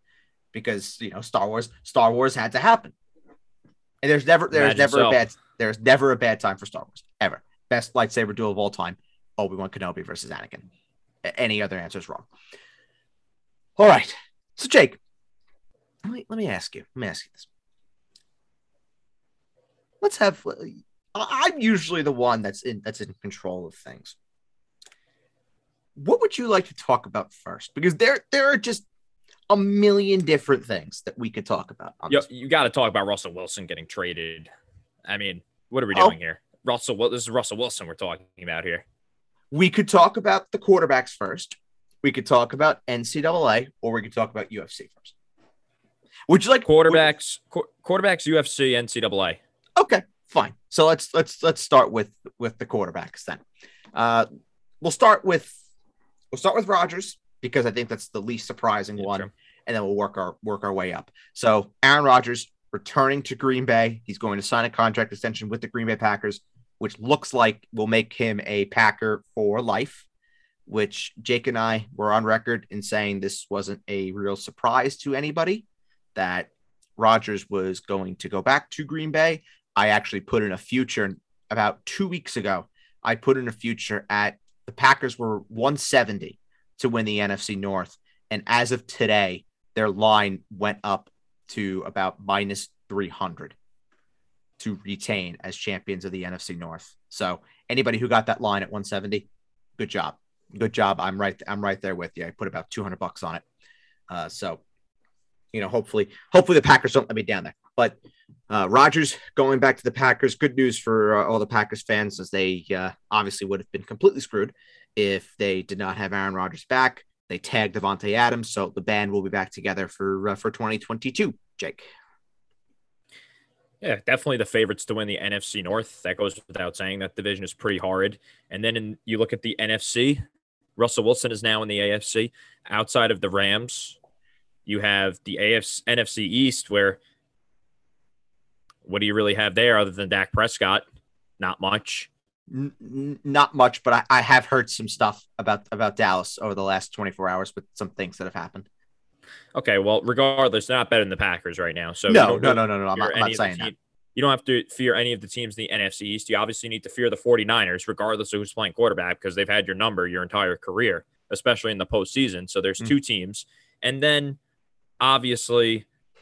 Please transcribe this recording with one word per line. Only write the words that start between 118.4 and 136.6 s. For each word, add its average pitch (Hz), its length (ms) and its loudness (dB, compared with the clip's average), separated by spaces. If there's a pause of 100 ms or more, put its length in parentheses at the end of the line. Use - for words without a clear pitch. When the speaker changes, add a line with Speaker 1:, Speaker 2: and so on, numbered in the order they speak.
Speaker 1:
so 98 200 -4
the - 120 -10
band 104 300 -2
will 98 100 -2
be 95 80 -6
back 95 220 -4
together 95 360 -6
for, 98 420 -4
uh, 98 60 -4
for 104 160 -6
twenty 110 260 -4
twenty-two, 127 580 -4 (220)
Jake. - 260 -12 (2000)
Speaker 2:
Yeah, 107 240 -4
definitely 131 320 -2
the 110 80 -2
favorites 107 400 -2
to 110 100 -6
win 107 120 -6
the 101 120 -6
N 101 140 -6
F 101 100 -6
C - 180 -10
North. 104 400 -6
That 90 160 -6
goes 101 300 -4
without 87 280 -8
saying. 98 240 -6
That 95 160 -10
division 101 300 -6
is - 80 -12
pretty 104 240 -4
horrid. 95 420 -2 (300)
And 110 140 -8
then 113 120 -2
in, 107 300 -8
you 110 140 -2
look 110 120 0
at 123 100 -6
the - 180 -6
N 110 120 -2
F 110 120 -2
C, 135 380 0 (540)
Russell 117 280 0
Wilson 120 280 0
is 107 120 -8
now 110 180 0
in 107 80 -6
the 104 120 -2
A 101 120 0
F 104 100 -4
C. 113 300 -2 (360)
Outside 110 420 2
of 95 100 -6
the 98 80 -2
Rams, 101 680 -2 (680)
you 101 160 -4
have 98 420 0
the 98 160 -10
A 107 160 4
F 107 80 0
C, - 240 -10
N 120 120 2
F 113 100 -2
C 107 160 -6
East, 123 440 0